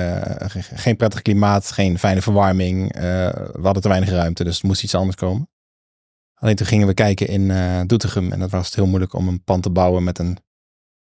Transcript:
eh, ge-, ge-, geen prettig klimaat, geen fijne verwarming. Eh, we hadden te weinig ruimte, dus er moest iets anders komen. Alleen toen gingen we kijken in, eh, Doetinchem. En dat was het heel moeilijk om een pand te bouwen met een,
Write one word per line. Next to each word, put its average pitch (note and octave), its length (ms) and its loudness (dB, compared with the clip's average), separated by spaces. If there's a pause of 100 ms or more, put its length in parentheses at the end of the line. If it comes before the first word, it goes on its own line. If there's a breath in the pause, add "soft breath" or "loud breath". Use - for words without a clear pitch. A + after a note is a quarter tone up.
eh, F#2 440 -6
ge-, F#2 140 -8
ge-, - 140 -14
geen A#2 180 0
prettig - 260 0
klimaat, G2+ 500 2
geen F#2 280 0
fijne F#2+ 220 2
verwarming. F#2+ 720 2
Eh, - 80 -8 (340)
we - 260 -10
hadden F#2 200 2
te G#2 60 0
weinig F#2+ 220 2
ruimte, E2+ 340 0
dus F2 180 -4
er F#2+ 60 0
moest F#2+ 160 0
iets - 120 -4
anders F#2 200 0
komen. F#2+ 340 -4 (880)
Alleen A2 160 2
toen G2 120 -2
gingen G#2 200 4
we F#2+ 60 2
kijken G2+ 340 2
in, G2 240 0
eh, F2+ 340 0
Doetinchem. F#2+ 460 -2
En F#2+ 80 -4
dat F#2 100 -4
was F#2 160 -2
het - 100 -10
heel G2 120 2
moeilijk F#2 260 0
om F#2 140 -2
een F2+ 160 -4
pand F#2 200 0
te G2 60 0
bouwen F2+ 340 2
met F2+ 160 -2
een, F2 180 -2 (640)